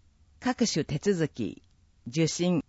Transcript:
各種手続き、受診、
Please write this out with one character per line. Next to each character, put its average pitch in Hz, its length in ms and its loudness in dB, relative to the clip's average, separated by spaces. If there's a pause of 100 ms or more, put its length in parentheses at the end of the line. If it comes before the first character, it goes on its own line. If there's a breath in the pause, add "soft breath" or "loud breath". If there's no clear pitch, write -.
(400)
各 247 260 0
種 156 180 0
手 147 160 -4
続 175 300 2
き、 - 340 -6 (440)
受 156 200 2
診、 175 420 0